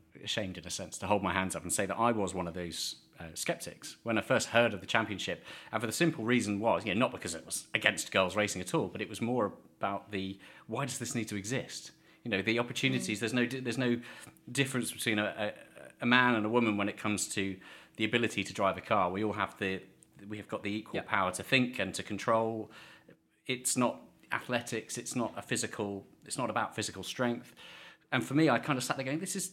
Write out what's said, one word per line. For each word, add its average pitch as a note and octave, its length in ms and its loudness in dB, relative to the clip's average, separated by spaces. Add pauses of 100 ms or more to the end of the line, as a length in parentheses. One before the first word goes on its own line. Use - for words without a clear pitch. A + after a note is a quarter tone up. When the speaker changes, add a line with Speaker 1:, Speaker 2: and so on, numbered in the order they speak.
(220)
Speaker 1:
ashamed F#2+ 360 -4
in E2 80 -12
a F2+ 40 -8
sense, F2+ 280 -8
to F#2+ 80 -6
hold G2+ 160 4
my F#2 100 2
hands F#2+ 240 0
up E2 60 -6
and E2+ 100 -4
say G2+ 140 0
that F#2 100 -2
I A#2 160 4
was G2 220 0
one F2+ 120 -2
of E2+ 60 -6
those, E2+ 440 -6 (220)
uh, E2+ 60 -12 (100)
skeptics - 680 -6
when A2+ 160 2
I - 20 2
first A#2+ 280 2
heard A#2 260 6
of F#2 60 -8
the - 60 -16
championship. G2 580 0 (280)
And A2 80 0
for A#2 60 -2
the A2 60 -2
simple D3+ 320 2
reason G#2 360 4
was, G#2 240 4
you G2 100 2
know, G2+ 40 2
not B2 140 2
because F#2 220 -6
it D#2+ 120 -10
was - 280 -8
against G#2+ 380 2
girls F#2+ 240 4
racing G#2 240 0
at F#2 140 -6
all, B2 140 2
but G2+ 120 -8
it G#2 80 -4
was G2+ 120 -8
more A#2 320 0 (260)
about G2+ 320 -4
the, F#2+ 280 -4 (280)
why A#2+ 180 -2
does B2 140 -6
this A#2+ 160 -6
need A2 140 -2
to G#2 80 -4
exist? G#2 560 -6 (320)
You A#2 60 -4
know, G2 120 2
the A2+ 160 2
opportunities, A#2+ 600 0
Speaker 2:
Mm. - 20 -4
Speaker 1:
there's A2 140 -2
no B2 120 4
di-, B2+ 140 -4
there's A#2+ 180 -2
no A#2+ 220 2 (500)
difference B2+ 420 0
between A2 260 0
a, G#2 60 2
a, - 760 -6
a B2 40 0
man B2 280 6
and G#2+ 100 2
a G#2+ 40 2
woman A2+ 280 4
when G2+ 120 2
it G2+ 80 -4
comes G#2 340 0
to G2 260 -2 (400)
the A2+ 80 0
ability A2 380 2
to - 100 -6
drive F#2+ 240 2
a F#2 40 -10
car. F#2+ 300 4
We G2 120 -2
all G#2+ 120 0
have G2+ 240 -4
the, F#2+ 220 0 (480)
we G#2+ 100 -8
have G2 100 -12
got G2 160 -6
the G2+ 120 -2
equal A2 200 -6
Speaker 3:
Yep. D#3 100 -4
Speaker 1:
power G2 240 2
to - 140 -6
think B2+ 340 4
and F#2+ 160 0
to - 80 -4
control. A2+ 680 0 (760)
It's B2+ 300 -2
not B2 240 2 (320)
athletics, A#2 680 -4
it's - 160 -8
not A#2 220 0
a G2+ 60 -8
physical, G2+ 600 -2 (200)
it's - 120 -8
not B2 140 -2
about G#2+ 240 -2
physical F#2+ 300 -4
strength. A#2+ 500 -2 (580)
And B2+ 120 2
for C3+ 100 -6
me, D#3 140 6
I A#2+ 120 6
kind C#3 160 0
of B2 80 -2
sat - 120 -2
there C3+ 80 -4
going, C3+ 140 -2
"This F#3 160 -6
is, - 180 -4